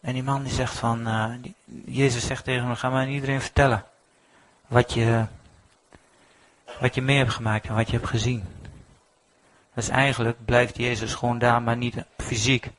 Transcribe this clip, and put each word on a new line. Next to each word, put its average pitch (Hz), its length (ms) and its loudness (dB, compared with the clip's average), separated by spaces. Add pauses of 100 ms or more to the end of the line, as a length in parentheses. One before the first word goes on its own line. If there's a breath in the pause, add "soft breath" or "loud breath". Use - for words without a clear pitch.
En 127 120 -6
die 127 100 -2
man 139 200 0
die 131 100 -4
zegt 127 260 -2
van, 117 280 0
eh, 110 240 0 (100)
die, 110 140 -14 (320)
Jezus 127 400 2
zegt - 180 -4
tegen 123 220 -2
hem, 123 100 -2
"Ga 127 140 -2
maar 131 120 2
aan 131 60 -2
iedereen 135 320 -2
vertellen 127 440 2 (800 soft breath)
wat 123 260 4
je, 113 340 2 (1500 soft breath)
wat 127 140 2
je 127 80 -2
mee 139 160 2
hebt 127 140 2
gemaakt 110 340 -2
en 107 80 -4
wat 113 160 0
je 120 60 0
hebt - 120 -2
gezien." 117 360 -2 (1300 soft breath)
Dus 113 140 -4
eigenlijk 120 560 0
blijft 120 320 4
Jezus 117 380 -2
gewoon 120 240 -2
daar, 120 240 4
maar 117 140 0
niet 120 280 -4 (120)
fysiek 120 640 0